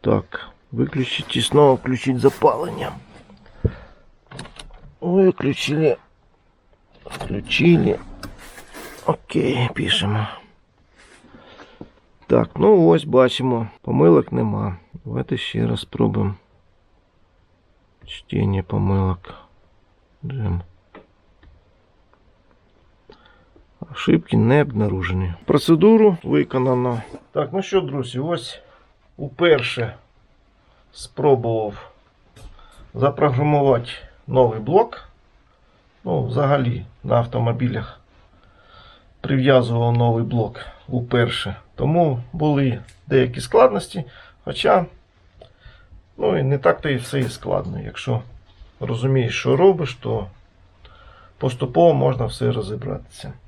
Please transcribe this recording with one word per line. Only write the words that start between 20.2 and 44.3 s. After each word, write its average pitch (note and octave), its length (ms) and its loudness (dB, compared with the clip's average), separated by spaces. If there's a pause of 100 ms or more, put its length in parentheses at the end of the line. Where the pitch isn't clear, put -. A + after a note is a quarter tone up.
Джем. G#2+ 380 -6 (3250)
Ошибки - 440 0
не A#2+ 260 4
обнаружені. F#2 720 -2 (100)
Процедуру F3+ 800 4
виконано. B2+ 800 0 (300)
Так, D3+ 200 -4
ну F#3+ 100 -4
що, F#3+ 180 0
друзі, C3+ 380 -6
ось D#3+ 420 -6 (560)
уперше D3 800 0 (1000)
спробував A2+ 1000 -2 (1000)
запрограмувати C#3 960 2 (360)
новий B2 340 2
блок. F3 480 0 (960)
Ну, F#2 220 -2
взагалі, C3+ 580 0 (200)
на A2+ 120 2
автомобілях A#2 840 -2 (1200)
прив'язував A#2+ 720 2
новий A#2+ 320 2
блок A2+ 360 -4 (280)
уперше. A#2+ 680 -2 (180)
Тому D3 460 2 (120)
були C#3 480 0 (260)
деякі B2+ 340 0
складності, G#3 640 2 (400)